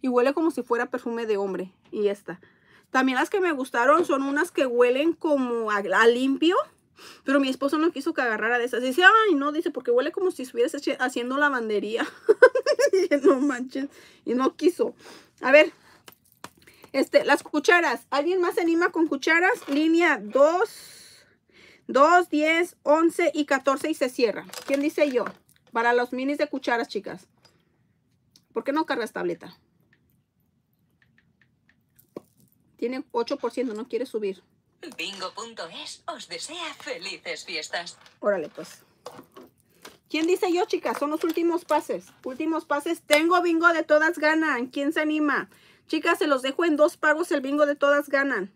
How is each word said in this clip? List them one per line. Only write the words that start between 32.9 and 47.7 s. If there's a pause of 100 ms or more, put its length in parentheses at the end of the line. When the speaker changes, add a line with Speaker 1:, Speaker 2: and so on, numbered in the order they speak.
Speaker 1:
ocho
por
ciento,
no
quiere
subir. (560)
Speaker 2:
Bingo
punto (160)
es
os
desea
felices
fiestas. (220)
Speaker 1:
Órale,
pues. (1300)
¿Quién
dice
yo,
chicas?
Son
los
últimos
pases. (160)
Últimos
pases.
Tengo
bingo
de
todas
ganan.
¿Quién
se
anima? (400)
Chicas,
se
los
dejo
en
dos
pagos
el
bingo
de